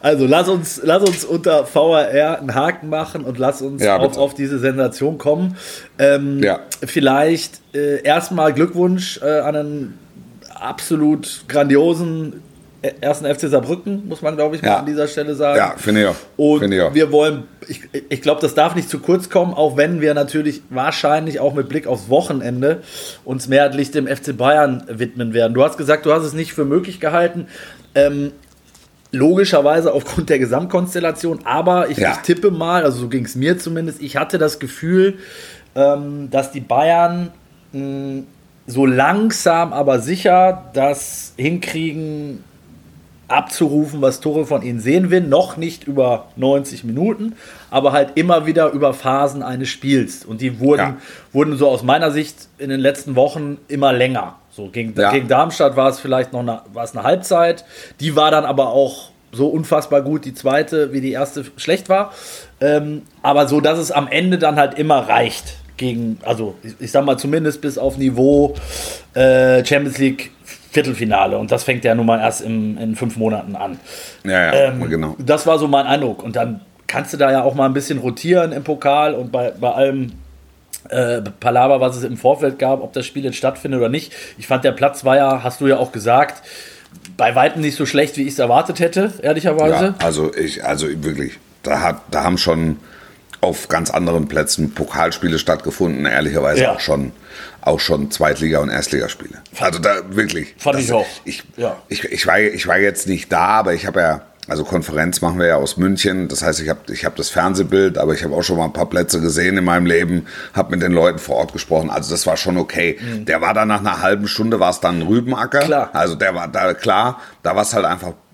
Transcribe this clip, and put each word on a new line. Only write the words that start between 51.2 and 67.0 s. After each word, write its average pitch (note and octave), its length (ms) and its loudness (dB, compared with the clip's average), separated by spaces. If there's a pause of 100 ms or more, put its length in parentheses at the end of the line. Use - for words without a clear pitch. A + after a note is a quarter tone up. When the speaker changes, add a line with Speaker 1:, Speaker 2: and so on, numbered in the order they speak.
Speaker 1:
wurden D3+ 240 2
so C#3 140 4
aus A#2+ 140 0
meiner D3+ 260 2
Sicht D3+ 260 -4 (220)
in C#3 140 -8
den C3+ 80 -2
letzten C#3 360 0
Wochen C#3+ 420 0 (100)
immer C#3 260 2
länger. B2 420 -2 (160)
So G2 180 -14
gegen, A2+ 300 -6
Speaker 2:
Ja. G#2 120 4
Speaker 1:
gegen C3 160 0
Darmstadt C#3 480 2
war C3+ 140 4
es C3 100 -4
vielleicht C3 340 -2
noch B2 60 -6
eine, A#2 220 -6 (120)
war A#2 100 -8
es A#2 120 -10
eine G2+ 80 -8
Halbzeit. E3+ 640 0 (340)
Die D3 160 -4
war D#3 160 4
dann D#3 140 2
aber C3+ 240 0
auch C3 420 0 (200)
so C3+ 160 0
unfassbar D3+ 540 0
gut, D3 240 -4
die C3+ 80 -10
zweite, D3 580 0
wie C3+ 100 -4
die C3 100 -4
erste C#3 340 -6 (100)
schlecht F#3+ 320 -2
war. G3 240 0 (500)
Ähm, D3 420 0 (180)
aber C#3+ 260 4
so, D3 140 2
dass D#3 160 4
es E3 140 -4
am C#3+ 160 0
Ende F3 320 0
dann D3+ 160 2
halt C#3+ 180 2
immer D3+ 340 0
reicht. A2+ 460 0 (240)
Gegen, A#2 480 -4
also A2 380 -4
ich, A2 160 -16
ich B2 120 -12
sag C#3 140 2